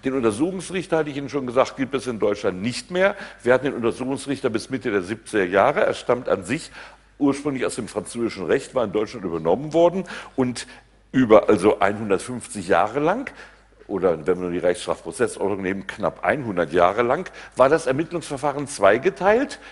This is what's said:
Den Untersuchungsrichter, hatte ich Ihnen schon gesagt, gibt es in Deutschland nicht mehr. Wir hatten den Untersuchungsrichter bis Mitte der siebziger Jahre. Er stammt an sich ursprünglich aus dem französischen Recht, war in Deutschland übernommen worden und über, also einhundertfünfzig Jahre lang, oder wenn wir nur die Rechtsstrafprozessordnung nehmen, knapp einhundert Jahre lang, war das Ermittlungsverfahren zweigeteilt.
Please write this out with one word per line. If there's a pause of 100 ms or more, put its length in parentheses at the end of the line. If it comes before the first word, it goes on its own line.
Den
Untersuchungsrichter,
hatte
ich
Ihnen
schon
gesagt,
gibt
es
in
Deutschland
nicht
mehr. (300)
Wir
hatten
den
Untersuchungsrichter
bis
Mitte
der
siebziger
Jahre.
Er
stammt
an
sich (460)
ursprünglich
aus
dem
französischen
Recht,
war
in
Deutschland
übernommen
worden (300)
und (460)
über,
also
einhundertfünfzig
Jahre
lang, (560)
oder (100)
wenn
wir
nur
die
Rechtsstrafprozessordnung
nehmen,
knapp
einhundert
Jahre
lang, (240)
war
das
Ermittlungsverfahren
zweigeteilt. (140)